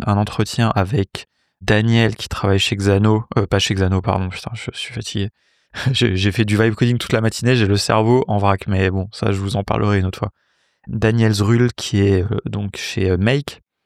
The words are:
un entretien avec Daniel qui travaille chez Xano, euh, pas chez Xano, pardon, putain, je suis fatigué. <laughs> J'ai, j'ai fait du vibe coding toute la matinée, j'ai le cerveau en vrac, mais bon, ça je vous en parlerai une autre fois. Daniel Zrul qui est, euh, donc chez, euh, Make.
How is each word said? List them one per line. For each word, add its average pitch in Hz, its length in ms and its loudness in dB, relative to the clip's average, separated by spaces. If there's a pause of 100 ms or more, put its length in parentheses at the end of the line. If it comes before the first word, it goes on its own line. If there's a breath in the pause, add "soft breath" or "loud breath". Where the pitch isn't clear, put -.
un 104 120 2
entretien 107 580 -2
avec 98 500 -2 (360)
Daniel 110 540 2
qui - 140 -12
travaille 98 300 0
chez - 160 0
Xano, 101 500 4 (140)
euh, 98 80 0
pas 101 100 0
chez - 160 0
Xano, 95 300 2
pardon, 95 260 -2
putain, - 240 -12
je - 200 -10
suis - 200 -12
fatigué. 104 360 -6 (440 loud breath)
<laughs> - 180 -2
J'ai, 117 240 0
j'ai 95 160 2
fait 113 140 0
du 104 120 0
vibe 113 180 2
coding 120 220 0
toute - 140 -6
la 113 100 2
matinée, 120 340 0
j'ai 110 120 2
le 101 80 2
cerveau 110 520 2
en 107 100 -2
vrac, 101 300 0
mais 95 220 2
bon, 95 220 -4
ça 107 200 -2
je 98 80 -2
vous 98 180 -4
en 98 60 -2
parlerai 104 360 0
une 92 60 0
autre 95 140 -6
fois. 101 120 -6 (560)
Daniel 110 460 2
Zrul 113 400 2
qui - 280 -2
est, 98 220 4
euh, 98 220 -4
donc 104 320 -6
chez, - 320 -4
euh, 90 80 2
Make. 123 440 -2 (240)